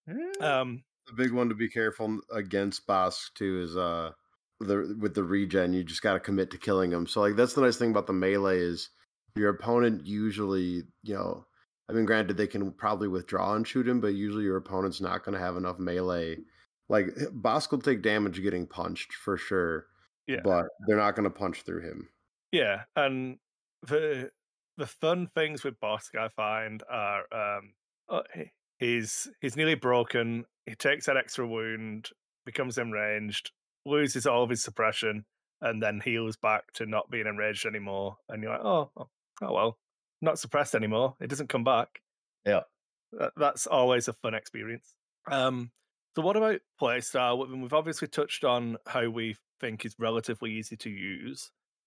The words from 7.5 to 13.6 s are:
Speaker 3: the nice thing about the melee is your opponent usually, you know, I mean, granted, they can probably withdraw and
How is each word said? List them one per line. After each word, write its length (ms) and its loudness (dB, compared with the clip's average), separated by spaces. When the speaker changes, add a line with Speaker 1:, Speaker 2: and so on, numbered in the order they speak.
Speaker 3:
the 80 4
nice 160 4
thing 120 2
about 160 2
the 60 -2
melee 480 4
is 300 -2
your 160 4
opponent 560 2
usually, 800 0
you 120 -6
know, 320 -4
I 20 -4
mean, 140 4
granted, 300 4
they 100 2
can 260 -4
probably 360 0
withdraw 460 0
and 120 0